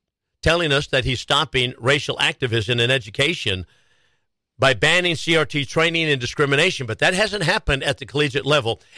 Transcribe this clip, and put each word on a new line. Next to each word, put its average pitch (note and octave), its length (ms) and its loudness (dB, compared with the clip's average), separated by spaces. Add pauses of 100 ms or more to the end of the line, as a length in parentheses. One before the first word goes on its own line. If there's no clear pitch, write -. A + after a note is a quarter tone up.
(440)
telling E3 280 2
us C#3 160 2
that C3 160 0
he's C3 160 -2
stopping C3 600 0
racial C#3 400 0
activism A#2+ 600 0
in A#2+ 120 2
education A2 760 -2 (920)
by C3 140 4
banning E3 420 2
C E3 200 0
R D#3 100 2
T C#3+ 200 -4
training E3 420 0
and C#3 140 0
discrimination. C#3 640 0
But A2 140 -6
that F3+ 160 2
hasn't G3+ 280 -2
happened D3 400 0
at D3+ 140 -2
the B2 80 -12
collegiate C#3 400 -2
level, A#2+ 340 0 (180)